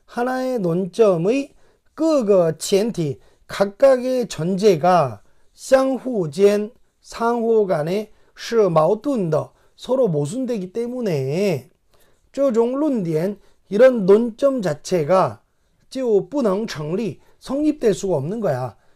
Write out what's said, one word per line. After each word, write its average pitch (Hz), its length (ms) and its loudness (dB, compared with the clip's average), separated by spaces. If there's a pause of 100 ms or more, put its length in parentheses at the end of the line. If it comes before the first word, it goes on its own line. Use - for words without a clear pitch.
하나의 254 560 -4
논점의各个前提, 196 2500 0 (300)
각각의 247 800 0
전제가相互间, 196 2500 0 (300)
상호 226 680 0
간에是矛盾的, 180 1800 -2 (240)
서로 254 320 -2
모순되기 185 680 -4
때문에 190 1000 -4 (600)
这种论点, 233 1080 -2 (300)
이런 233 360 4
논점 233 560 2
자체가 160 760 0 (480)
就不能成立, 202 1300 -2 (200)
성립될 285 540 -2
수가 185 220 -4
없는 165 240 -6
거야. 131 360 -4 (200)